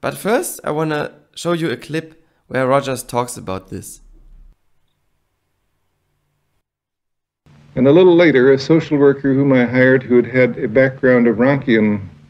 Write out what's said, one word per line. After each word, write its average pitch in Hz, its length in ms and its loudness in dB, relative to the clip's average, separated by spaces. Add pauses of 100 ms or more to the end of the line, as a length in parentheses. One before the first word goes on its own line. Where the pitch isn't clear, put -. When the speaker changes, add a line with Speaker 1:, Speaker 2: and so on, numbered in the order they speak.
Speaker 1:
But 139 160 -8
first, 240 460 -4
I - 80 -6
want 156 180 -4
to 151 240 -6 (200)
show 170 200 -6
you 160 180 -4
a - 60 -6
clip 160 440 -12 (260)
where 127 200 -4
Rogers 131 360 -2
talks 123 340 -8
about 95 320 -12
this. - 320 -16 (3750)
Speaker 2:
And 127 140 0
a 139 40 4
little 175 240 6
later, 139 360 4
a 135 80 2
social 156 380 0
worker 139 360 2
whom 139 200 2
I 123 120 2
hired 127 380 2
who 120 140 2
had 117 80 2
had 120 320 0
a 127 100 -6
background 127 600 2
of 107 100 0
Ronchian 113 640 0 (280)